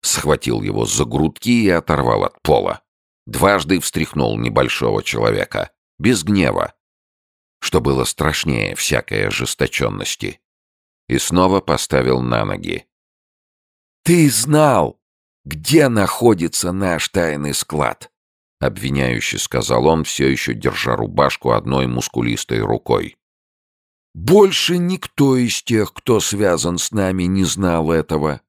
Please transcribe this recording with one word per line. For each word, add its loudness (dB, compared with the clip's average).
Схватил -2
его -2
за -2
грудки 0
и 4
оторвал 0
от -8
пола. 0
Дважды 0
встряхнул -2
небольшого 0
человека, -2
без 2
гнева, 0
что 0
было 0
страшнее -2
всякой -2
ожесточенности, -4
и 0
снова 2
поставил 0
на -2
ноги. -8
«Ты 6
знал, 2
где 2
находится 2
наш -2
тайный -2
склад?» -4
обвиняюще -2
сказал 0
он, 2
все -2
еще -2
держа -2
рубашку -2
одной 0
мускулистой -4
рукой. -2
«Больше 4
никто 2
из 0
тех, 0
кто 2
связан 0
с -4
нами, 0
не 2
знал 0
этого. -2